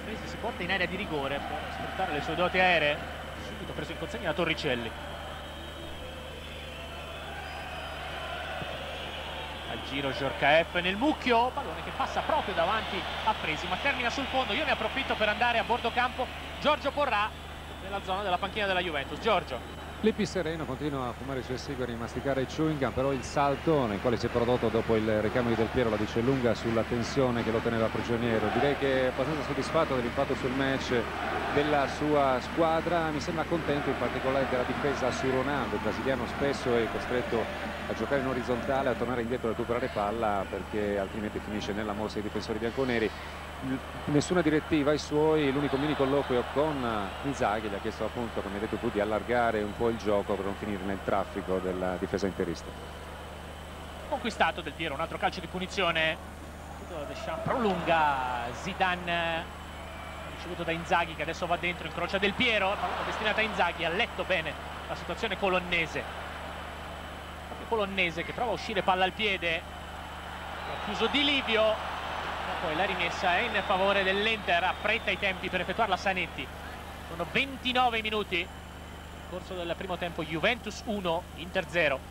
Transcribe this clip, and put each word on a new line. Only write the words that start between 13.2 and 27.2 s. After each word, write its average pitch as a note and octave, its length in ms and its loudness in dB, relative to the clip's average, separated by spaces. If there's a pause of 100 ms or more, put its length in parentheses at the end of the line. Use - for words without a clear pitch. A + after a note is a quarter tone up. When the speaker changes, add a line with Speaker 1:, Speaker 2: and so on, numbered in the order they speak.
Speaker 1:
a G#3+ 80 4
Fresi, D#3+ 360 -2
ma F3+ 140 -2
termina B3+ 280 2
sul C4 160 -2
fondo. C4 260 0
Io D4+ 140 2
ne C4+ 60 2
approfitto A3+ 440 0
per G#3 140 2
andare A3+ 300 4
a G3+ 40 2
bordo A3+ 280 2
campo B3 360 0 (320)
Giorgio C#4+ 320 4
Porrà A3+ 380 2 (540)
nella G3 200 -4
zona F#3 180 -2
della F#3 160 2
panchina F#3+ 280 0
della F#3 160 2
Juventus. D3 380 -2
Giorgio. E3+ 640 0 (180)
Speaker 2:
Lippi G#3+ 240 4
sereno, D#3+ 400 -2
continua C3 420 -2
a A#2 60 -4
fumare C3 260 -4
i A#2 40 -4
suoi B2+ 140 -4
sigari, B2 380 -4
masticare B2 460 0
il B2 60 0
chewing D#3 300 0
gum, B2+ 140 2
però C3 200 2
il C3 120 -2
salto C#3+ 640 4
nel G2+ 140 2
quale A#2+ 160 4
si A#2 100 0
è - 20 2
prodotto A#2 380 4
dopo A2+ 280 4
il G#2+ 260 4
ricambio A#2 340 2
di G#2+ 60 2
Del A2 100 4
Piero B2+ 180 4
la G#2+ 60 2
dice G#2 240 0
lunga A#2+ 340 4
sulla A2+ 300 2
tensione A#2+ 600 2